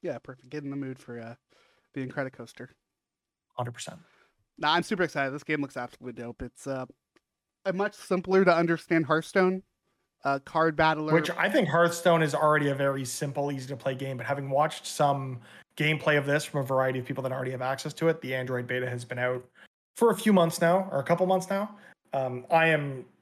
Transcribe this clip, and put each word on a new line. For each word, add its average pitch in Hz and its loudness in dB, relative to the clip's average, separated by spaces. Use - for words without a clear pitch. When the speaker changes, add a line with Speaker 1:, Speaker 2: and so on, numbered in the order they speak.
Speaker 1:
Yeah, 147 -8
perfect. 131 -20
Get 151 -10
in 139 -8
the 139 -8
mood 131 -10
for, 120 -14
uh, 117 -14
the 135 -8
Incredicoaster. 127 -10
Speaker 2:
Hundred 120 -6
percent. - -14
Speaker 1:
Nah, 151 2
I'm 170 2
super 185 -2
excited. 139 -2
This 147 -12
game 156 -2
looks 139 -6
absolutely 123 -12
dope. 117 -10
It's, - -14
uh, 131 -6
a 190 0
much 202 -2
simpler 190 2
to 175 8
understand 165 2
Hearthstone, 185 2
uh, 139 0
card 160 2
battler. 156 2
Speaker 2:
Which 165 2
I - 0
think 214 2
Hearthstone 170 4
is 147 0
already 151 4
a 139 0
very 135 -2
simple, 143 -4
easy 131 -8
to 139 -8
play 135 -4
game, 135 -6
but 120 -8
having 139 -4
watched 147 0
some 135 -2
gameplay 151 2
of 139 -2
this 143 0
from - -4
a 131 -2
variety 131 0
of 123 -6
people 131 -6
that 131 -4
already 131 -6
have 127 -6
access 135 -4
to 165 0
it, 160 0
the 131 -6
Android 127 -4
beta 127 -4
has 120 -8
been 123 -10
out 123 -2
for 233 6
a 180 2
few 214 2
months 170 4
now, 185 4
or 139 -2
a 135 -2
couple 170 2
months 185 2
now. 202 -4
Um, 127 -4
I 165 6
am 143 0